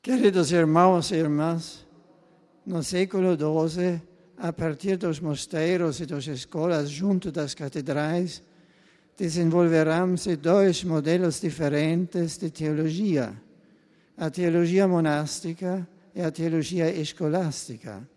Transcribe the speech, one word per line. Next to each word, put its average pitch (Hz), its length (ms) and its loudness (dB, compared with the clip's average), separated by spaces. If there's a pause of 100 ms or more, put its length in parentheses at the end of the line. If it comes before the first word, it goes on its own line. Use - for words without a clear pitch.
Queridos 202 480 4
irmãos 170 600 4
e 190 40 -2
irmãs, 160 720 -2 (760)
no 175 180 -4
século 185 540 0
doze, 160 640 0 (360)
a 175 140 -4
partir 165 460 -4
dos 165 240 -4
mosteiros 160 800 -2
e 165 40 -6
das 143 220 -6
escolas 151 640 -2
junto 185 420 -2
das 143 240 -6
catedrais, 151 880 -4 (760)
desenvolverão-se 170 1160 2
dois 175 480 4
modelos 165 560 0
diferentes 160 960 -2
de 165 140 -6
teologia, 156 840 -2 (840)
a 160 120 -4
teologia 175 600 2
monástica 165 960 -2 (260)
e - 80 -8
a 160 80 -2
teologia 165 640 -2
escolástica. 151 1120 -6 (120)